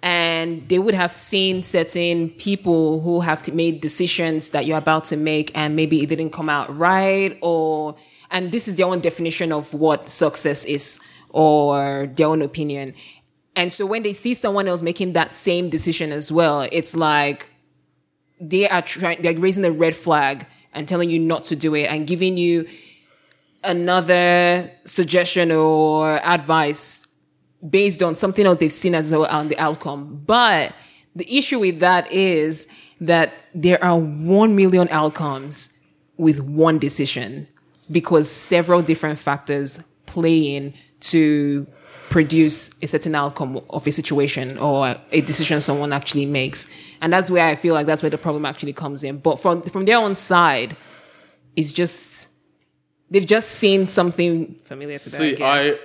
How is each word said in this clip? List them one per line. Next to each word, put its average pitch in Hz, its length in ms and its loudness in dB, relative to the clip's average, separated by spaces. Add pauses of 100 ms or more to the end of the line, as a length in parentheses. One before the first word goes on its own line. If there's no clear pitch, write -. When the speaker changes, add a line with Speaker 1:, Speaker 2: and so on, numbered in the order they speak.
Speaker 1:
And 165 640 -2
they 180 100 2
would 202 160 2
have 180 180 0
seen 190 500 -2
certain 170 680 -2
people 165 720 0
who 170 180 0
have 160 220 0
to - 100 -6
made 165 280 0
decisions 160 680 -2
that 147 140 -2
you're 156 140 0
about 156 280 0
to 156 100 -4
make, 151 400 -2
and 151 200 -2
maybe 156 260 2
it 151 60 -2
didn't 160 220 -2
come 156 180 -8
out 143 280 -4
right, 190 680 2
or, 156 540 -2 (340)
and 180 220 -4
this 226 160 -4
is 190 80 -6
their 180 100 2
own 180 140 -2
definition 165 520 -4
of 147 220 -6
what 151 340 0
success 147 560 -2
is, - 360 -6 (300)
or 143 840 2
their 151 120 4
own 156 140 0
opinion. 139 520 -6 (640)
And 180 160 -2
so 208 140 -4
when 220 180 -2
they 208 100 -2
see 240 200 -4
someone 202 340 -2
else 175 140 -2
making 175 320 -4
that 165 200 0
same 180 340 -2
decision 160 440 -4
as 147 200 -8
well, 151 400 2
it's 165 240 -4
like 147 540 0 (880)
they 185 280 0
are 180 140 0
trying, 170 380 -6
they're 165 160 0
raising 185 280 0
a 170 80 2
red 160 240 0
flag 143 500 0 (260)
and 151 140 -8
telling 175 240 0
you 165 80 0
not 165 260 0
to 160 120 -4
do 151 180 -2
it 147 120 0
and 151 200 -2
giving 180 300 0
you 170 320 0 (960)
another 175 1080 2 (140)
suggestion 170 680 0
or 156 720 2
advice 156 800 0 (640)
based 190 340 2
on 165 120 0
something 196 320 2
else 175 120 6
they've 156 140 2
seen 175 220 0
as 156 160 0
well 156 160 4
on 151 220 -2
the 151 100 -2
outcome. 147 680 -6
But 214 480 4 (440)
the 208 200 -4
issue 269 220 0
with 180 220 0
that 180 320 2
is 160 560 0 (320)
that 165 320 2 (220)
there 180 280 4
are 175 160 4
one 165 560 2
million 185 360 4
outcomes 151 800 -4 (460)
with 156 240 4
one 156 380 2
decision, 139 720 -4 (420)
because 156 400 2
several 175 520 2
different 151 360 -2
factors 143 640 -4 (260)
play 160 500 2
in 139 180 -10 (260)
to 147 680 2 (440)
produce 156 600 2 (120)
a 165 40 -6
certain 156 280 -2
outcome 143 460 -4 (100)
of - 160 -6
a 147 60 0
situation 139 680 -2
or 139 380 0 (160)
a 156 80 4
decision 147 400 0
someone 143 320 -2
actually 143 340 -2
makes. 135 400 -4 (360)
And 165 100 0
that's 180 180 2
where 170 140 4
I 156 120 2
feel 165 180 2
like 151 120 0
that's 156 160 0
where 156 80 0
the 151 80 -4
problem 151 280 -4
actually 143 260 -8
comes 143 320 -10
in. 139 140 -8
But 165 220 2
from, 170 220 0
from 190 220 -6
their 226 140 4
own 202 180 0
side, 156 600 2 (760)
it's 151 180 -2
just, - 560 -6 (840)
they've 190 160 2
just 220 240 2
seen 196 380 2
something 175 640 0 (100)
familiar 143 340 -14
to - 120 -14
them, 139 100 -6
Speaker 2:
See, 151 220 0
Speaker 1:
I 143 280 2
guess. 147 140 -2